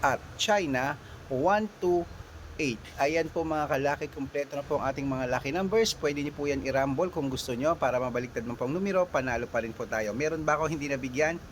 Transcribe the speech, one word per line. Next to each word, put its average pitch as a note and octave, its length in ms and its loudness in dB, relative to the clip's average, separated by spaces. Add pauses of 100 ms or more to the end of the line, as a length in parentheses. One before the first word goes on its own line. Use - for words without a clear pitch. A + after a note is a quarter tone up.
at C3 160 4 (160)
China, C#3+ 560 2 (400)
one F#3+ 320 4 (160)
two F3 240 2 (560)
eight. B2 160 0 (240)
Ayan D#3 320 2
po E3 80 0
mga D#3 240 0
kalaki, C#3+ 480 0
kumpleto C#3 400 -4
na C#3 80 -4
po C#3+ 160 -2
ang G#2+ 80 0
ating C#3 240 -2
mga C3 160 -2
lucky B2+ 240 0
numbers. F#3+ 480 2
Pwede D3 240 0
niyo C#3+ 160 -4
po C#3+ 80 -2
yan C#3 160 0
i-rumble C3+ 480 2
kung D3 160 -2
gusto C3 320 -2
niyo D3 160 2
para C3 240 2
mabaliktad B2 480 -2
man B2 80 -4
pong B2+ 240 -2
numero, F#3 320 2
panalo B2 400 0
pa A2+ 160 0
rin A2+ 80 -6
po A2 160 -8
tayo. G#2+ 240 0
Meron D#3 320 0
ba D3+ 80 6
akong D#3 160 2
hindi D3 160 -2
nabigyan? C#3 560 0 (100)